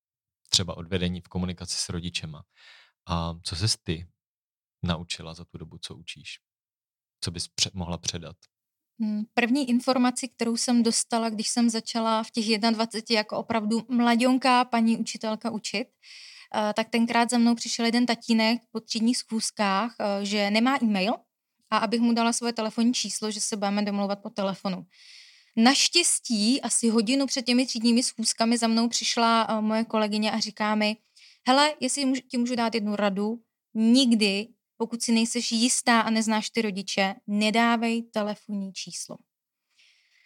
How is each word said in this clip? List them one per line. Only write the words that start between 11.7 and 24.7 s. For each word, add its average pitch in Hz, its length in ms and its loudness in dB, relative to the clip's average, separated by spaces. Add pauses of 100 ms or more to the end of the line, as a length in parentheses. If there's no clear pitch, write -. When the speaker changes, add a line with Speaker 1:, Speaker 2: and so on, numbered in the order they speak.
Speaker 2:
v - 80 -12
těch 220 160 -2
jednadvaceti 226 680 0
jako 214 240 0
opravdu 220 520 -2
mladionká 247 760 4
paní 226 320 2
učitelka 220 540 -6
učit, 214 360 -6 (680)
eh, 208 180 0
tak 226 160 -2
tenkrát 233 400 2
za 247 80 2
mnou 233 180 6
přišel 233 300 -4
jeden 240 200 2
tatínek 233 560 2 (100)
po 226 80 -6
třídních 226 380 0
schůzkách, 214 840 -2
eh, 202 260 -2
že 202 260 0
nemá 247 320 4
e-mail 208 300 2 (600)
a 214 40 2
abych 226 240 0
mu 233 120 4
dala 233 200 2
svoje 233 200 -4
telefonní 226 400 0
číslo, 214 380 -4
že 208 100 -6
se - 160 -4
budeme 202 240 0
domlouvat 202 400 -2
po 220 80 -12
telefonu. 190 560 -4 (720)